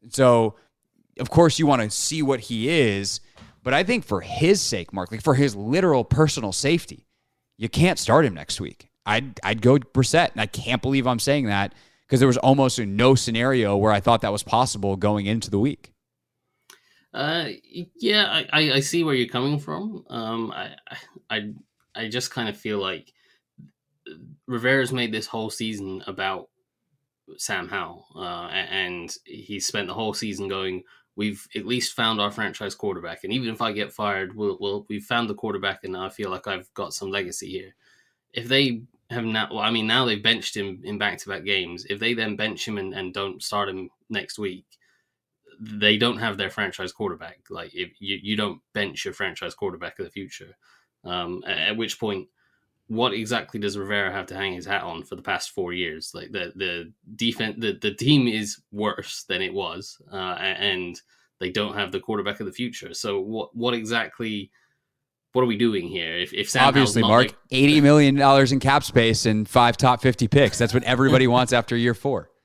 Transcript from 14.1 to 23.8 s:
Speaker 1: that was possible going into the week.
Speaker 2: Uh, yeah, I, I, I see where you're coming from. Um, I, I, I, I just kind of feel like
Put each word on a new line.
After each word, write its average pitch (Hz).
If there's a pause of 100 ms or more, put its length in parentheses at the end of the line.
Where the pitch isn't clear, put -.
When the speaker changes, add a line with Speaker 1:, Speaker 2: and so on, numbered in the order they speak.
Speaker 1:
that 104
was 104
possible 104
going 104
into 107
the 101
week. 139 (1200)
Speaker 2:
Uh, 147 (440)
yeah, 208
I, -
I, 151
I 143
see 165
where 143
you're 120
coming 135
from. 190
Um, 113
I, - (140)
I, - (400)
I, 107 (420)
I 113
just 123
kind 117
of 101
feel 107
like 95 (1300)